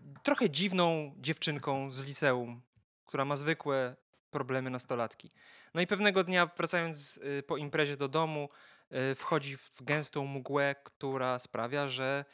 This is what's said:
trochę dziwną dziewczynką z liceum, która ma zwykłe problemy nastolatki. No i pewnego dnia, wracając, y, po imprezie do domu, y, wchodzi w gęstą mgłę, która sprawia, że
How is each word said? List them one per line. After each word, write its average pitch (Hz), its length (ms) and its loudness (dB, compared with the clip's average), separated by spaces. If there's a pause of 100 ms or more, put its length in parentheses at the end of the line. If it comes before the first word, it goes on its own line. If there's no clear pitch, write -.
(220)
trochę 269 280 4
dziwną 165 680 2
dziewczynką 135 760 -2
z 131 100 -6
liceum, 123 600 0 (420)
która 139 200 -2
ma 143 120 0
zwykłe 139 600 0 (340)
problemy 131 400 -2
nastolatki. 120 600 -4 (440)
No 165 60 2
i 180 60 2
pewnego 190 380 4
dnia, 175 320 4
wracając, 165 600 -2
y, 139 260 -4
po 147 140 -4
imprezie 147 400 0
do 139 120 -2
domu, 151 400 0 (640)
y, - 20 -4
wchodzi 139 420 0
w - 260 -20
gęstą 143 440 -2
mgłę, 139 480 0 (100)
która 131 540 -2
sprawia, 123 500 -2
że 131 460 -2